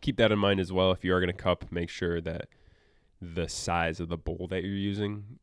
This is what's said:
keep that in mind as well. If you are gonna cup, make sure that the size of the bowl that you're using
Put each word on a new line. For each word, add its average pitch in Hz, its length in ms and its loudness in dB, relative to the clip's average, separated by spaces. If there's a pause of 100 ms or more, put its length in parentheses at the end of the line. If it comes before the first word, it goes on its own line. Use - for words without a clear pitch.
keep 139 160 -2
that 110 160 6
in 104 60 4
mind 101 220 4
as 90 120 -2
well. 92 200 6
If 90 120 -2
you 90 100 4
are 90 60 4
gonna 90 140 0
cup, - 360 -2
make 85 200 -4
sure 85 320 -2
that - 260 -6 (720)
the 85 280 -4
size 85 520 -2
of 85 80 -6
the 85 80 -4
bowl 87 340 -6
that 92 140 -2
you're 98 100 -4
using 101 680 -4